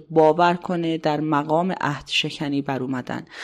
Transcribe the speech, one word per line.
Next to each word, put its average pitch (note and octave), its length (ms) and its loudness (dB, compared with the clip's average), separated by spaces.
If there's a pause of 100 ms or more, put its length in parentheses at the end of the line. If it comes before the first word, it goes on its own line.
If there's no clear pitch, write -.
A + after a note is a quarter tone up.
باور D#3+ 440 6
کنه E3+ 440 -4
در D3+ 220 -2
مقام D#3 600 0
عهد C#3+ 260 -4
شکنی C#3+ 540 -2
بر C3 220 -4
اومدن B2+ 420 -6 (180)